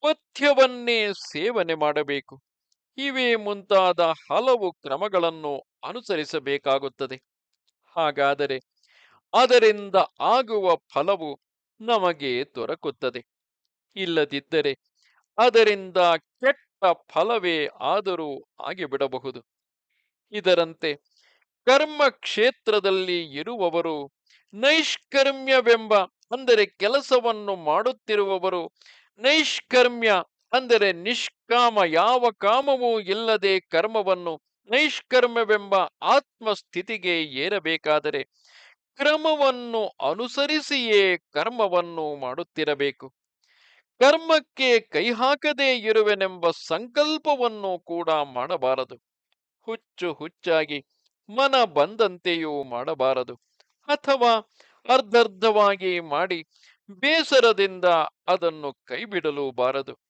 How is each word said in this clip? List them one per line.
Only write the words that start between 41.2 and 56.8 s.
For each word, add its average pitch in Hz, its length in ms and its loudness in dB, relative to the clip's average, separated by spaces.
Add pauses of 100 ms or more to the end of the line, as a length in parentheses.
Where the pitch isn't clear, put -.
ಕರ್ಮವನ್ನು 175 760 -2 (100)
ಮಾಡುತ್ತಿರಬೇಕು. 143 920 -6 (920)
ಕರ್ಮಕ್ಕೆ 302 680 2 (220)
ಕೈ 165 220 0
ಹಾಕದೇ 269 580 0 (140)
ಇರುವೆನೆಂಬ 196 680 2 (100)
ಸಂಕಲ್ಪವನ್ನು 240 1120 -2 (120)
ಕೂಡ 170 260 -4 (240)
ಮಾಡಬಾರದು. 131 640 -2 (720)
ಹುಚ್ಚು 220 440 -8
ಹುಚ್ಚಾಗಿ 156 680 -4 (500)
ಮನ 269 260 0 (200)
ಬಂದಂತೆಯೂ 170 800 -2 (120)
ಮಾಡಬಾರದು, 127 680 -2 (540)
ಅಥವಾ 269 440 0 (540)
ಅರ್ಧರ್ಧವಾಗಿ 208 1080 2 (180)
ಮಾಡಿ 170 280 -2 (500)